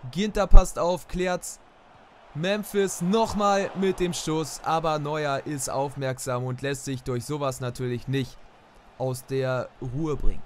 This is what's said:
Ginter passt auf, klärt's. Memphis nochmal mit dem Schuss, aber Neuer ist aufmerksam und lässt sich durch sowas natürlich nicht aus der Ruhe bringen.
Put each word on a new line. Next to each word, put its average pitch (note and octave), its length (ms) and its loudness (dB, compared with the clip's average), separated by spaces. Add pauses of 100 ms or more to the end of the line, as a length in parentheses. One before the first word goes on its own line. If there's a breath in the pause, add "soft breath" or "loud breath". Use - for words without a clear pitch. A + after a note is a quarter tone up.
(120)
Ginter G3+ 340 -2
passt F#3 320 12
auf, E3+ 300 -4
klärt's. F3+ 520 -6 (760)
Memphis G3 680 -4
nochmal G3+ 720 0
mit F#3 260 -2
dem F3+ 140 -2
Schuss, D#3 500 -6
aber D#3+ 360 -2
Neuer D3 480 -6
ist C#3+ 240 -8
aufmerksam C3 720 -6
und B2+ 180 -8
lässt C#3 240 -6
sich C3+ 160 -8
durch B2 240 -8
sowas C#3+ 340 -6
natürlich B2 480 -8
nicht C3 300 -6 (640)
aus B2+ 260 -6
der C3 420 -4 (140)
Ruhe C#3+ 340 -6
bringen. - 300 2